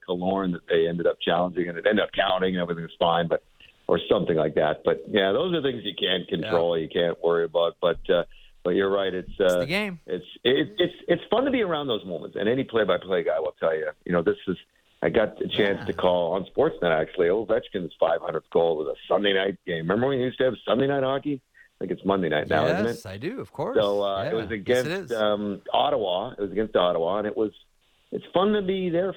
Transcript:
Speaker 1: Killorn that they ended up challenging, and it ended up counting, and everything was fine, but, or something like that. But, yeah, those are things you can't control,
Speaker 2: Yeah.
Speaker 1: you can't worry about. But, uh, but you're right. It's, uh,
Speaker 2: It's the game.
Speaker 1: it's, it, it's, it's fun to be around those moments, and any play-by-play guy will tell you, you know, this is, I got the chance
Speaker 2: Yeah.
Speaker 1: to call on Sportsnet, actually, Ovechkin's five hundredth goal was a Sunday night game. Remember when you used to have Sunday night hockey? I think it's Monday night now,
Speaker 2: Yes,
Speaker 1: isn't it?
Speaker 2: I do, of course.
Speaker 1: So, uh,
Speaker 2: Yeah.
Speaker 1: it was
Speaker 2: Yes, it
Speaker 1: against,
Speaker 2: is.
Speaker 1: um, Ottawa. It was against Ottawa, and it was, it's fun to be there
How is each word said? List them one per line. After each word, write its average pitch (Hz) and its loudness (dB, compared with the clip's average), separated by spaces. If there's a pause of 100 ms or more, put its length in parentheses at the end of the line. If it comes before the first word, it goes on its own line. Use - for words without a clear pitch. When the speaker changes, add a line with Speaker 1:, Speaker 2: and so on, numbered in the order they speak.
Speaker 1:
Killorn 92 0
that - -8
they 82 4
ended 85 0
up 85 2
challenging, 87 0
and 85 -8
it 82 -8
ended 101 4
up - -2
counting, 92 0
and 87 0
everything 85 -4
was - -12
fine, 85 2
but, 82 -2 (440)
or 85 2 (100)
something 90 2
like 78 0
that. 78 0
But, - 0
yeah, 98 2
those 170 0
are 156 -2
things 123 -4
you 101 -6
can't 90 -2
control, 85 0
Speaker 2:
Yeah. 80 -2
Speaker 1:
you 78 -8
can't 85 0
worry 85 2
about. 85 0
But, 85 2 (120)
uh, 87 4 (400)
but 90 0
you're 98 2
right. 98 0
It's, 92 -6 (100)
uh, 98 4
Speaker 2:
It's 90 4
the 87 0
game. 190 -4
Speaker 1:
it's, 165 -6 (180)
it, 147 0
it's, 170 0 (140)
it's 170 0
fun 240 2
to 285 0
be 247 2
around 151 -2
those 107 -4
moments, 85 -8
and 95 0
any 127 0
play-by-play 92 0
guy 80 0
will 78 -4
tell 80 2
you, 78 -4 (160)
you 90 -4
know, 87 4
this 101 2 (100)
is, 90 -4 (440)
I 87 2
got 107 0
the - -2
chance 98 2
Speaker 2:
Yeah. 92 -8
Speaker 1:
to 95 -4
call 90 2
on 92 -2 (100)
Sportsnet, 113 2
actually, 80 2
Ovechkin's 104 -2
five 82 2
hundredth 80 -6
goal 82 4
was 76 -4
a 65 -6 (140)
Sunday 98 2
night 95 0
game. 85 -4
Remember 113 2
when 135 0
you 123 0
used 127 -6
to 131 4
have 127 2 (140)
Sunday 123 2
night 139 0
hockey? 135 -2 (380)
I - -4
think 90 -8
it's 85 -6
Monday 95 2
night 76 0
now, 78 4
Speaker 2:
Yes, 185 2
Speaker 1:
isn't 113 -8
it? - -10
Speaker 2:
I 98 -10
do, 190 -8
of - -14
course. 208 -4
Speaker 1:
So, 101 2
uh, 98 0
Speaker 2:
Yeah. 147 -4
Speaker 1:
it - -2
was 113 -2
Speaker 2:
Yes, - -8
it 113 -2
Speaker 1:
against, 123 0
Speaker 2:
is. 175 -6
Speaker 1:
um, 104 0 (100)
Ottawa. 113 0
It 101 -10
was 101 -4
against 107 -2
Ottawa, 87 2
and 104 -2
it - -4
was, 110 0 (600)
it's - -8
fun 190 4
to 208 0
be 185 -2
there 175 -2